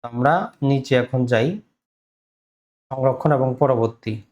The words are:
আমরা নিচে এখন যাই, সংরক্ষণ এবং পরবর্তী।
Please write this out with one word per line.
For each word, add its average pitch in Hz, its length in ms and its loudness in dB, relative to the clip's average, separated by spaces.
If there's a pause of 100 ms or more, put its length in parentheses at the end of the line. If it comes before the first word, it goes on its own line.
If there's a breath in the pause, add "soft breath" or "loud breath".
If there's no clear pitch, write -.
আমরা 120 280 0 (360)
নিচে 139 240 0 (100)
এখন 127 180 -4 (120)
যাই, 120 160 2 (1400)
সংরক্ষণ 135 480 0
এবং 131 100 0 (120)
পরবর্তী। 117 520 0 (200)